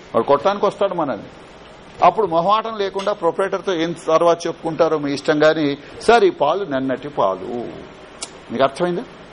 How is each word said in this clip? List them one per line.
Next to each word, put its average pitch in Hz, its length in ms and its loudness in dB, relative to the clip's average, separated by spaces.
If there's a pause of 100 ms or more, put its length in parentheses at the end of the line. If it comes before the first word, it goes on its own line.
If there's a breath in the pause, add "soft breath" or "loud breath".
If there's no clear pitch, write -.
(140)
వాడు 113 120 0
కొట్టడానికి 190 400 2
వస్తాడు 196 280 -2
మనల్ని. 139 300 -4 (800)
అప్పుడు 180 220 4
మొహమాటం 214 520 0
లేకుండా 196 340 -4
ప్రొపరేటర్తో 190 640 -2
ఏం 165 180 -2
తర్వాత 165 540 2
చెప్పుకుంటారో 160 520 -2
మీ 143 140 -4
ఇష్టం, 151 260 0
కానీ 151 400 2 (220 loud breath)
"సార్, 226 240 6
ఈ 180 60 6
పాలు 165 340 -2
నిన్నటి 135 440 -4
పాలు." 98 460 -2 (1000)
మీకు 117 100 0
అర్థమైందా? 175 400 -2 (300)